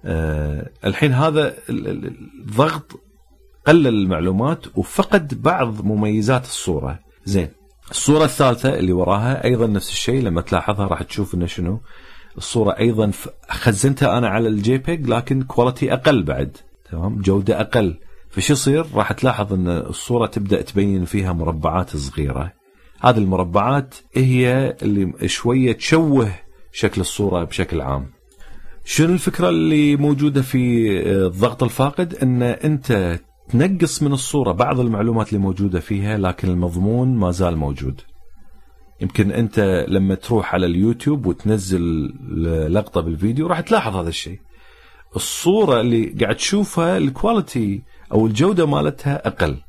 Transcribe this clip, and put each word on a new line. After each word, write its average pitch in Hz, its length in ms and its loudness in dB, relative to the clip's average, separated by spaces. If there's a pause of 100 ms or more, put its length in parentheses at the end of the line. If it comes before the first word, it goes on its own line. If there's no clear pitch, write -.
آه، 78 640 -4 (140)
الحين 131 280 0
هذا 151 420 2 (160)
ال-، 117 180 -6
ال-، - 280 -10 (240)
الضغط 151 600 -2 (680)
قلل 151 200 6
المعلومات 98 920 0
وفقد 147 640 0
بعض 120 420 0
مميزات 107 600 0
الصورة. 76 540 -6 (260)
زين، 95 240 0 (420)
الصورة 151 340 4
الثالثة 135 540 2
اللي 92 140 0
وراها 98 520 0
أيضًا 120 220 2
نفس 101 240 -2
الشيء، 131 320 -2
لما 87 180 0
تلاحظها 98 460 -2
راح 90 160 -4
تشوف - 320 -4
إنه 87 120 0
شنو، 92 340 -4 (560)
الصورة 107 420 0
أيضًا 107 320 2
ف-، - 180 -8 (220)
خزنتها 127 680 2
أنا 120 100 0
على 110 200 0
الجي 110 300 2
بيج 143 300 -4
لكن 123 340 0
كواليتي 127 500 0
أقل 127 300 4
بعد، 67 340 -4 (340)
تمام، 98 300 -4
جودة 98 400 2
أقل. 104 380 0 (320)
فشو - 220 0
يصير؟ 143 420 2
راح 104 180 0
تلاحظ 104 400 0
إن 92 160 0
الصورة 107 580 -2
تبدأ 98 360 0
تبين 98 420 0
فيها 92 280 -2
مربعات 82 640 -2
صغيرة. 71 560 -4 (480)
هذه 120 180 4
المربعات 101 760 0 (200)
هي 127 680 2
اللي 101 460 0
شوية 123 440 2
تشوه 139 600 2 (400)
شكل - 280 -2
الصورة 90 440 -2
بشكل 85 360 -4
عام. 67 300 -6 (720)
شنو 165 280 2
الفكرة 180 360 0
اللي 151 480 4
موجودة 143 460 2
في، 123 580 2
آه، 95 260 2
الضغط 107 360 0
الفاقد؟ 143 520 0
إن 127 280 2
أنت 120 760 0 (300)
تنقص 170 540 2
من 143 100 2
الصورة 131 400 0
بعض 123 280 0
المعلومات 113 480 0
اللي 104 120 0
موجودة 95 400 0
فيها، 104 380 -2
لكن 95 300 -2
المضمون 95 680 0
ما 92 140 2
زال 87 260 0
موجود. 71 440 -4 (1000)
يمكن 98 320 0
أنت 101 560 0
لما 95 260 2
تروح 104 400 -2
على 92 120 0
اليوتيوب 117 600 0
وتنزل 95 560 0 (460)
ل-، 82 460 0
لقطة 101 260 0
بالفيديو 92 460 -2
راح 170 140 -2
تلاحظ 170 360 0
هذا 85 120 -4
الشيء. 85 320 -10 (760)
الصورة 175 640 2
اللي 117 260 2
قاعد 104 300 -2
تشوفها 190 600 0
الكواليتي 135 840 -2 (300)
أو 110 140 4
الجودة 160 400 2
مالتها 147 640 -2
أقل 76 280 -2 (120)